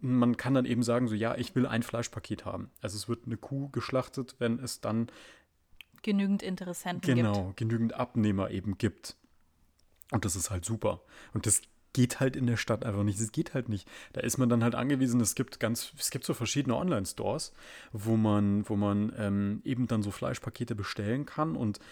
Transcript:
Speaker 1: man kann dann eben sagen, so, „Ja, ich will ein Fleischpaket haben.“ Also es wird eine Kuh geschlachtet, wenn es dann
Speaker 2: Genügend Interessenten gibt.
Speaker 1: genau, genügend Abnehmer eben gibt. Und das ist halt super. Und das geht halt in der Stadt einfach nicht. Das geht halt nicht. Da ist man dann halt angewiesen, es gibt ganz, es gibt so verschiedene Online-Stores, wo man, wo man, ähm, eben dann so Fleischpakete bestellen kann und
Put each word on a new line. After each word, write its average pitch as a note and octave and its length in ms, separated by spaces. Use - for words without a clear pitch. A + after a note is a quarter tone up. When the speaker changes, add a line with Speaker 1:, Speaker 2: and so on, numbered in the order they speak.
Speaker 1:
man B2 360
kann C3 180
dann B2+ 120
eben A#2+ 160
sagen, A#2+ 260
so, G#2+ 60
„Ja, A2 220
ich - 180
will B2 120
ein A2+ 160
Fleischpaket - 600
haben.“ G2+ 260
Also G2+ 140
es G#2 120
wird A#2 180
eine A#2 120
Kuh C#3 320
geschlachtet, B2+ 680
wenn A#2 200
es B2 220
dann A2+ 260
Speaker 2:
Genügend G3+ 400
Interessenten F3+ 720
gibt. - 20
Speaker 1:
genau, G2+ 400
genügend A2+ 380
Abnehmer G#2 560
eben G2 260
gibt. - 400
Und A#2 140
das F#2 120
ist F#2 140
halt F#2+ 140
super. G#2+ 360
Und - 140
das - 160
geht - 260
halt C3+ 160
in C3 100
der A#2 100
Stadt A2 280
einfach G2+ 200
nicht. G#2 160
Das A2+ 120
geht - 220
halt B2+ 140
nicht. G#2 180
Da - 80
ist A#2+ 140
man B2+ 120
dann A#2 160
halt A#2 100
angewiesen, B2+ 460
es A2 140
gibt - 260
ganz, A#2 380
es - 120
gibt - 140
so D3+ 100
verschiedene C3 400
Online-Stores, A#2 800
wo A2+ 240
man, G#2 520
wo G#2+ 80
man, G2+ 400
ähm, G2+ 480
eben B2 220
dann A2 160
so G2+ 80
Fleischpakete - 640
bestellen G#2+ 520
kann D#3+ 280
und A2 240